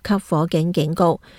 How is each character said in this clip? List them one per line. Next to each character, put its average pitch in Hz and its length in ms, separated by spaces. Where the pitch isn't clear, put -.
級 208 120
火 165 320
警 170 260
警 151 200
告。 170 280